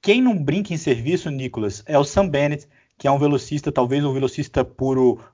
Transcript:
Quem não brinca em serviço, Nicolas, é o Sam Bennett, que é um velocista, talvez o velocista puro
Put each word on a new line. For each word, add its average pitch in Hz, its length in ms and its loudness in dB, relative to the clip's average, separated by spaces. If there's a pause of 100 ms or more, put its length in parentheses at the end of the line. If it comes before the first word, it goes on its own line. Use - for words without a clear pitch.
Quem 220 180 4
não 247 160 4
brinca 165 380 -2
em - 20 -4
serviço, 151 540 -2
Nicolas, 120 560 -6
é 151 100 0
o 143 60 6
Sam 196 240 0
Bennett, 147 400 -2 (320)
que - 80 -4
é 139 60 4
um 139 60 2
velocista, 147 520 0
talvez 135 340 0
o 139 80 -2
velocista 135 520 -2
puro 131 560 0 (140)